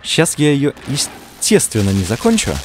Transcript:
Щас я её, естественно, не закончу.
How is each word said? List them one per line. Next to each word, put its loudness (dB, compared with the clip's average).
Щас 0
я 4
её, 0
естественно, -2
не 2
закончу. 0